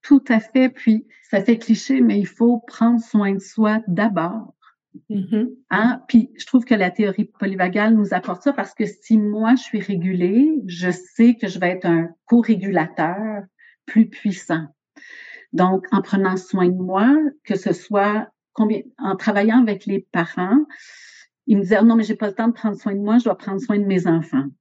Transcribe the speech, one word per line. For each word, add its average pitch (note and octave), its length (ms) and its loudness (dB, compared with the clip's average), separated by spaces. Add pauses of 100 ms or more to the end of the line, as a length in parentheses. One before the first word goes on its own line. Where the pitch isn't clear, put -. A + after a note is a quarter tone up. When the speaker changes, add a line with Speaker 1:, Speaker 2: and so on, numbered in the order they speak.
Speaker 1:
Tout C#4 260 4
à A3+ 120 2
fait. B3+ 280 0
Puis, A3 380 0 (240)
ça G3 120 0
fait A#3 160 2
cliché, A#3+ 440 0
mais G#3+ 180 2
il F#3+ 60 -4
faut A#3 320 0
prendre A#3 420 0
soin G3+ 320 -2
de G3 80 -4
soi G#3+ 480 -2
d'abord. F#3+ 680 -4 (560)
Speaker 2:
Mm-hmm. G#3+ 400 -4 (200)
Speaker 1:
Hein ? A3+ 360 0
Puis, - 300 2
je - 100 -18
trouve B3 180 0
que - 100 0
la F#3 160 0
théorie G3+ 340 -2
polyvagale F#3+ 720 -2
nous G3+ 200 0
apporte F3+ 280 -6
ça C#4+ 100 0
parce G#3+ 220 -8
que A3 120 -2
si - 320 0
moi, G#3+ 380 2
je B3 60 -4
suis - 180 -6
régulée, F#3+ 720 0 (140)
je F3 240 -6
sais A#3 440 0
que G#3+ 140 -6
je F3+ 100 -10
vais F3 120 0
être F#3 160 -6
un E3+ 240 0 (160)
co-régulateur G3 1160 -2 (440)
plus A3 220 2
puissant. E3 580 -6 (840)
Donc, F#3 400 0
en G3 100 0
prenant F#3+ 340 -2
soin F3+ 320 -2
de F3+ 60 0
moi, F#3+ 400 2 (300)
que G3 120 -4
ce - 160 -4
soit G#3 560 -2 (240)
combien, G#3+ 280 0 (180)
en G3 180 -4
travaillant G#3+ 440 2
avec G#3 260 -2
les G3 140 -2 (120)
parents, F#3 460 -2 (920)
ils G#3+ 100 4
me G3 40 0
disaient, « G3 220 2
Non, A#3 100 6
mais A3+ 80 4
j'ai G#3+ 140 -4
pas G#3+ 100 -4
le G3 80 -6
temps A3+ 140 -2
de A#3 40 0
prendre G#3 240 -6
soin G3+ 180 -6
de G3 60 -4
moi, G#3+ 180 2
je A#3+ 60 2
dois F#3+ 140 -2
prendre G3 220 -8
soin G#3 180 -2
de G#3 60 0
mes F#3 240 0
enfants. » D#3 380 -2 (140)